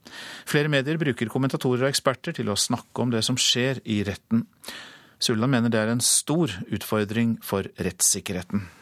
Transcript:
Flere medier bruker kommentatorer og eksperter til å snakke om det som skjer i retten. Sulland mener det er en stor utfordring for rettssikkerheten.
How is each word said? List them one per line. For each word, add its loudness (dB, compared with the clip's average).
Flere 2
medier 2
bruker 0
kommentatorer 0
og 2
eksperter 0
til -4
å 0
snakke -2
om 0
det 0
som 0
skjer 2
i 0
retten. -2
Sulland 2
mener 4
det 2
er 0
en 0
stor 2
utfordring 0
for -2
rettssikkerheten. -2